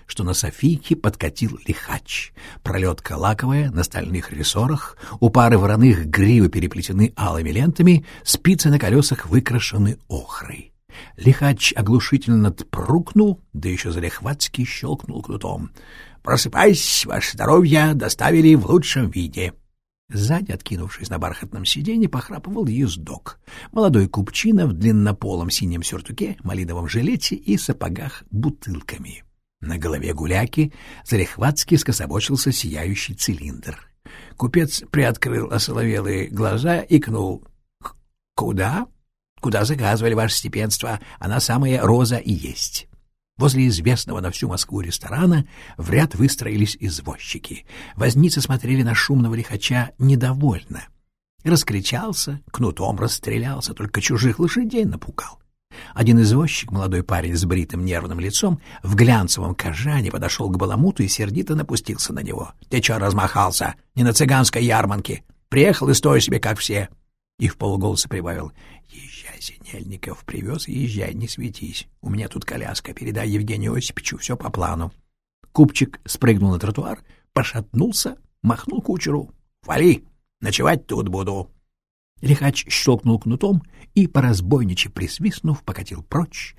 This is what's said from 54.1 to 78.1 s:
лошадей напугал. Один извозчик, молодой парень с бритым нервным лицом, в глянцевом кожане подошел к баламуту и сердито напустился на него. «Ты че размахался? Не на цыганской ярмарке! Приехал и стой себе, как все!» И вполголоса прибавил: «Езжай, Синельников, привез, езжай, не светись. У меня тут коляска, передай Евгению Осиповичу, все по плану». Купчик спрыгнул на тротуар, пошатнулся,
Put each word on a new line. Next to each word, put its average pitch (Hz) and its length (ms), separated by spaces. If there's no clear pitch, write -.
лошадей 226 460
напугал. - 560
Один 117 260
извозчик, 127 500
молодой 95 320
парень 85 320
с 85 100
бритым 87 400
нервным 85 360
лицом, 143 400
в 92 120
глянцевом 104 600
кожане 104 560
подошел 98 400
к 92 80
баламуту 104 440
и 98 60
сердито 135 480
напустился 123 560
на - 80
него. - 320
«Ты 127 120
че 113 180
размахался? 98 760
Не 123 100
на 120 80
цыганской 131 500
ярмарке! 104 640
Приехал 139 400
и 139 60
стой 135 260
себе, - 180
как 104 200
все!» 101 320
И 101 100
вполголоса 98 600
прибавил: 85 440
«Езжай, - 520
Синельников, - 840
привез, 107 440
езжай, 110 460
не 110 120
светись. - 640
У - 80
меня 104 180
тут - 160
коляска, - 480
передай 107 360
Евгению 107 460
Осиповичу, - 440
все - 180
по - 140
плану». 82 420
Купчик - 540
спрыгнул 101 460
на 90 80
тротуар, 95 420
пошатнулся, 139 840